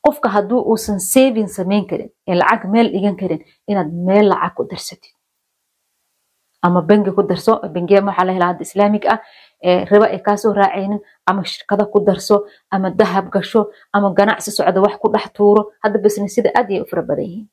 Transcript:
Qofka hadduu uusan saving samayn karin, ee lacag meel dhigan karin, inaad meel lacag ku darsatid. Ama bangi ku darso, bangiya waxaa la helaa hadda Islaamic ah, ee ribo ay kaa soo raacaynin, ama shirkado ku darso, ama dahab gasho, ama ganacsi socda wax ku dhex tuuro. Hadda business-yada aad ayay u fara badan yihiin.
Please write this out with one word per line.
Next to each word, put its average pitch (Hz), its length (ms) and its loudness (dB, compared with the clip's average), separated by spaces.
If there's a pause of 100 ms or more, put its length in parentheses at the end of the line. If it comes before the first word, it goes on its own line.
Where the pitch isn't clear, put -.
Qofka 294 280 0
hadduu 208 320 0 (100)
uusan 220 300 -2
saving 220 480 2
samayn 196 380 -2
karin, - 240 -8 (160)
ee 185 80 -2
lacag 196 360 2
meel 226 220 4
dhigan 196 240 -2
karin, 175 240 -4 (280)
inaad 185 240 -2
meel 190 360 2
lacag 170 260 -2
ku - 100 -6
darsatid. - 480 -14 (1500)
Ama 180 200 2
bangi 196 320 4
ku 202 80 2
darso, 202 400 0
bangiya 175 400 2
waxaa 196 240 -2
la 185 60 -2
helaa 180 200 0
hadda 160 100 -8
Islaamic 208 440 0
ah, 226 140 0 (420)
ee 180 220 2
ribo 208 200 6
ay 196 160 -2
kaa 208 160 0
soo 208 160 -2
raacaynin, 202 480 -2 (260)
ama 196 180 -2
shirkado - 420 -2
ku 208 140 2
darso, 202 460 0 (240)
ama 190 200 -2
dahab 220 400 0
gasho, 208 400 -2 (220)
ama 202 180 0
ganacsi 202 400 0
socda 185 300 0
wax 202 180 2
ku 220 100 -2
dhex 208 240 -2
tuuro. 208 400 2 (100)
Hadda 208 160 0
business-yada 202 560 -2
aad 233 160 0
ayay 190 120 -4
u - 40 -10
fara 170 160 -6
badan - 220 -4
yihiin. 208 280 -14